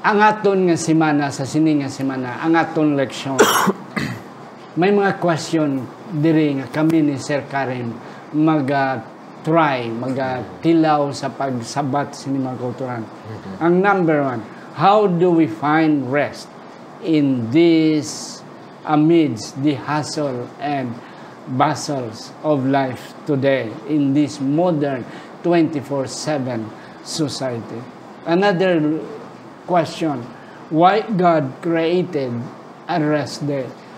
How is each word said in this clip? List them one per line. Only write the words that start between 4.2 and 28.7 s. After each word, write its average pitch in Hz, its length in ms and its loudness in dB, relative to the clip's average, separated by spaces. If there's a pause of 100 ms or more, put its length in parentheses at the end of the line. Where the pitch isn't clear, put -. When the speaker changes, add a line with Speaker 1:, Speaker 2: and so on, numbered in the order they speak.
Speaker 1:
May 190 120 4
mga 196 260 2
question 156 640 0 (320)
diri 151 480 2
nga 127 80 -8
kami 160 320 2
ni 143 160 2
Sir 131 320 -4
Karim 127 460 -4 (420)
mag, 151 320 2
ah, 135 320 0 (420)
try, 147 460 2
mag, 123 320 -4
ah, 131 240 -4 (160)
tilaw 156 560 4
sa 135 160 -6
pagsabat 135 840 -2
sini 139 220 -6
mga 131 240 -4
kauturan. 123 440 -6
Speaker 2:
Mhm. 104 480 -14 (120)
Speaker 1:
Ang 170 140 4
number 185 420 4
one, 127 220 -2 (340)
how 202 320 4
do 180 240 4
we 165 160 4
find 151 640 2
rest 135 400 -2 (480)
in 139 480 2
this, 156 920 2 (440)
amidst 151 800 2
the 143 160 0
hustle 143 640 -4 (160)
and 135 320 -4 (560)
bustles 131 920 -2
of 143 280 2
life 135 560 -2
today, 135 480 2 (160)
in 143 240 2
this 139 320 0
modern 143 640 0 (320)
twenty-four 147 640 0
seven 127 640 -4 (320)
society? 120 800 -6 (440)
Another 170 760 2 (640)